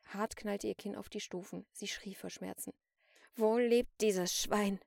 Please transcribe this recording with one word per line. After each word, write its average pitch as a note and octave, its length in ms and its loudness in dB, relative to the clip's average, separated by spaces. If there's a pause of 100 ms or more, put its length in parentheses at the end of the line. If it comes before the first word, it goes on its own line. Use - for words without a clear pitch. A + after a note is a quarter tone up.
Hart G#3 300 -2
knallte G#3 320 -4
ihr G3+ 80 0
Kinn G3+ 200 -8
auf G3+ 140 -12
die - 100 -8
Stufen, F3+ 520 -10
sie - 160 -10
schrie - 280 -8
vor - 140 -12
Schmerzen. - 440 -8 (640)
Wo A3 220 4
lebt A#3+ 440 4
dieses F#3 320 4
Schwein? G3+ 540 2